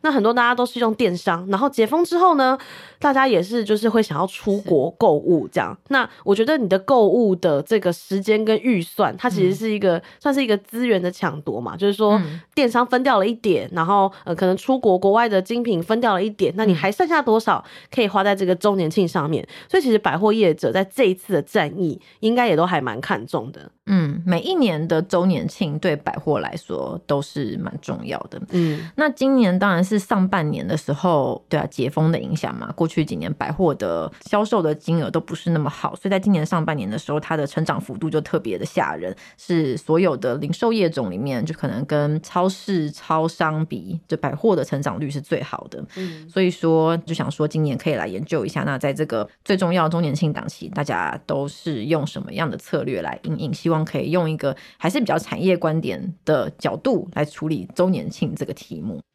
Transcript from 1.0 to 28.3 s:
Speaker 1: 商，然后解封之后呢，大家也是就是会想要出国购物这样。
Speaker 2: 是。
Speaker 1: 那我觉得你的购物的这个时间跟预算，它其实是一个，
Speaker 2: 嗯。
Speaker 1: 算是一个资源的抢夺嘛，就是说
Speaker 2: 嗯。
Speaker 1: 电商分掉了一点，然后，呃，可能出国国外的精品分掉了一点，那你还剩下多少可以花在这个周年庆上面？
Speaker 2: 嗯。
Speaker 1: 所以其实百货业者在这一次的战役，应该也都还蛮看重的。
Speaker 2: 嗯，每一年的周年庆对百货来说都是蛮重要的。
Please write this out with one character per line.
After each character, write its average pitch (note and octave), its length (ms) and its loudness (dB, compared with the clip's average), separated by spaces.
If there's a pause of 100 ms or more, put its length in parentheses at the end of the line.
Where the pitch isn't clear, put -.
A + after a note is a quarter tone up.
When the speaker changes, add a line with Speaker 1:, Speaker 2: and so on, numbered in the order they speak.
Speaker 1:
商， F3 320 -2
然 G3 100 0
后 C#4 80 2
解 A3+ 200 2
封 D#4+ 180 2
之 E4+ 140 0
后 F4+ 160 6
呢， C4 200 4 (440)
大 D4 120 2
家 C4+ 160 4
也 G3 140 4
是 G#3+ 240 -2
就 G#3+ 100 2
是 A3 140 2
会 A3 140 4
想 D#3 120 -4
要 F3+ 120 0
出 G3+ 340 -2
国 E3 300 2
购 E3+ 240 6
物 D3 360 2
这 F3 80 0
样。 F2 160 -2 (120)
Speaker 2:
是。 - 40 -4
Speaker 1:
那 C4 160 2 (160)
我 G3+ 120 4
觉 A3 100 2
得 D4+ 100 2
你 A#3 140 0
的 F#3+ 80 4
购 A3 300 4
物 G3+ 280 4
的 E3 280 2
这 A3 160 0
个 F#3 120 0
时 F#3+ 300 -4
间 G#3+ 240 2
跟 A3 140 2
预 A#3 200 2
算， E3+ 380 -2
它 B3 100 -4
其 G3 140 0
实 F#3 140 2
是 A3 160 -4
一 G#3 80 -2
个， F3+ 180 2
Speaker 2:
嗯。 F3+ 60 -6 (160)
Speaker 1:
算 D4 120 0
是 C4+ 120 2
一 - 20 2
个 A3 100 4
资 A3+ 300 -4
源 G3+ 160 2
的 F3+ 100 -2
抢 D#3 300 -4
夺 A#2 180 -6
嘛， A#2+ 160 -8
就 F#3+ 120 0
是 G3+ 60 2
说 G#3 260 4
Speaker 2:
嗯。 D#3+ 200 -4 (140)
Speaker 1:
电 C4+ 160 4
商 A#3+ 160 2
分 B3 160 0
掉 B3+ 160 4
了 G3 100 4
一 A#3 60 0
点， F3+ 400 0
然 E3 100 0
后， G3 280 4 (120)
呃， F3 120 -4
可 F#3 100 0
能 F#3 100 4
出 C4 220 0
国 F#3+ 220 4
国 G3 120 4
外 A#3 160 4
的 G3 140 2
精 A#3 220 -2
品 G3+ 180 0
分 A3 180 0
掉 A#3 140 2
了 F#3 100 0
一 A3 60 -2
点， F#3+ 260 0
那 A3 80 0
你 F#3+ 120 6
还 F#3+ 160 0
剩 - 160 0
下 D#4+ 120 2
多 A3+ 200 4
少 - 260 0 (240)
可 A#3+ 140 0
以 G#3 40 2
花 G3 160 2
在 G3+ 120 4
这 G3 100 -2
个 F3+ 80 4
周 G3+ 220 2
年 F3 120 2
庆 E3+ 200 2
上 D#3 200 -2
面？ D3+ 160 -2
Speaker 2:
嗯。 - 60 -16 (180)
Speaker 1:
所 - 120 2
以 - 20 2
其 C4+ 80 0
实 A3 80 6
百 D#3+ 180 2
货 G#3 160 4
业 G#3 220 4
者 C#3+ 180 0
在 F#3+ 120 2
这 A#3 220 0
一 F#3 100 4
次 - 180 -6
的 F#3+ 80 2
战 F#3+ 340 0
役， E3+ 240 -2 (200)
应 A3 160 2
该 B3 120 4
也 F3 80 4
都 E3 120 4
还 F3 120 2
蛮 B2 220 -4
看 B2 240 -4
重 C#3 260 -6
的。 - 200 -20 (160)
Speaker 2:
嗯， E3 380 2
每 F3+ 160 2
一 F#4 120 -2
年 F3+ 340 0
的 D#3+ 140 2
周 F3+ 240 0
年 F3+ 220 2
庆 D#3 320 -4
对 D#3+ 160 0
百 - 180 -6
货 D3 260 -2
来 C#2+ 160 -6
说 - 520 -8
都 C#3+ 120 0
是 C#3+ 380 -6
蛮 - 240 -8
重 - 240 -8
要 - 120 -6 (120)
的。 - 100 -14 (120)